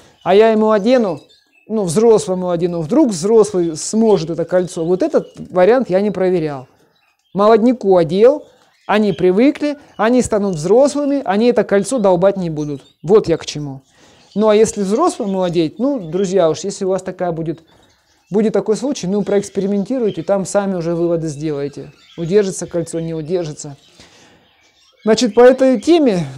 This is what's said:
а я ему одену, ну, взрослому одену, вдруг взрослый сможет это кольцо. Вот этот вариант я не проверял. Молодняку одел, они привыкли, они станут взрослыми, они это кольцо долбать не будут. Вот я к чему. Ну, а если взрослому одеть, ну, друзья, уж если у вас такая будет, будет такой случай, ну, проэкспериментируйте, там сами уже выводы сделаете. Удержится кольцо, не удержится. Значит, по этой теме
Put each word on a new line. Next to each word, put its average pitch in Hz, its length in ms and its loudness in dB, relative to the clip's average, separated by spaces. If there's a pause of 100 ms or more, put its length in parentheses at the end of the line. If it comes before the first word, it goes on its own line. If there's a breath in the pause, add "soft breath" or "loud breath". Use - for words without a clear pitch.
(240 loud breath)
а 175 100 2
я 220 180 6
ему 214 200 2
одену, 214 480 0 (480)
ну, 214 160 -4
взрослому 185 680 2
одену, 170 280 -4
вдруг 226 300 2
взрослый 190 640 0
сможет 202 540 0
это 165 160 -4
кольцо. 180 400 -2
Вот 180 180 0
этот 302 300 -2 (160)
вариант 202 400 2
я 185 100 0
не 208 100 -2
проверял. 170 580 -2 (640)
Молодняку 214 640 4
одел, 208 480 2 (420 soft breath)
они 208 240 0
привыкли, 262 640 0 (200 loud breath)
они 240 240 2
станут 202 340 -2
взрослыми, 269 680 0
они 208 220 0
это 233 180 2
кольцо 202 340 -2
долбать 196 380 2
не 175 120 -6
будут. 147 340 -8 (180)
Вот 196 260 2
я 160 80 2
к - 100 -8
чему. 143 360 -10 (540 soft breath)
Ну, 208 120 2
а 214 80 4
если 208 280 2
взрослому 208 600 -2
одеть, 170 360 -2
ну, 269 200 -2
друзья, 180 500 0
уж 151 120 -4
если 196 240 -8
у 185 60 -2
вас 185 120 -4
такая 180 300 -6
будет, 165 300 -8 (640 soft breath)
будет 208 240 0
такой 202 240 0
случай, 240 300 -6
ну, 202 140 -2
проэкспериментируйте, 202 1000 -2
там 196 220 -2
сами 196 300 -2
уже 170 200 -4
выводы 170 320 -2
сделаете. 143 640 -8 (260)
Удержится 185 500 -2
кольцо, 170 320 -6
не 165 140 -8
удержится. 156 640 -8 (1300 soft breath)
Значит, 214 300 0
по 240 80 4
этой 262 400 6
теме 262 440 2 (120)